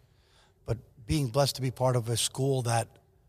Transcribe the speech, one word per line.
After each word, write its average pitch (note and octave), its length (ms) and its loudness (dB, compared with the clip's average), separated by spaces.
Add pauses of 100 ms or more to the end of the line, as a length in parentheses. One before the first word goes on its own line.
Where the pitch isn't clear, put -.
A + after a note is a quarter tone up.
(640)
But A2+ 120 -2 (300)
being D3 200 2
blessed C3 280 2
to B2+ 60 -10
be C3 100 0
part B2+ 240 2
of A#2 140 -2
a A#2 80 0
school C3 460 0
that, A#2 240 0 (420)